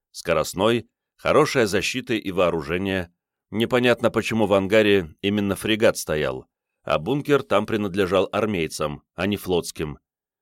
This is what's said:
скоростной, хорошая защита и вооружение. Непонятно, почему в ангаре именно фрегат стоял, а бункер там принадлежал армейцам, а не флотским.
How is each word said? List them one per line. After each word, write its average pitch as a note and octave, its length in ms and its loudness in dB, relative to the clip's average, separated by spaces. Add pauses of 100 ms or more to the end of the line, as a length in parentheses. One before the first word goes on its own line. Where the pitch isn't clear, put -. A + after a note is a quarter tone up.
(100)
скоростной, F2+ 800 0 (280)
хорошая B2 500 2
защита G#2 480 -2
и G2 180 -4
вооружение. F2 800 0 (380)
Непонятно, A#2 600 2
почему A2 360 0
в G2 80 2
ангаре G2 680 4
именно G2+ 340 0
фрегат G#2+ 400 0
стоял, C#2 500 -4 (360)
а D#2 160 -2
бункер C3+ 440 0
там G#2 220 0
принадлежал G2 680 0
армейцам, D#2+ 720 -4 (120)
а F#2 120 -4
не G2+ 100 -2
флотским. E2 640 -4 (440)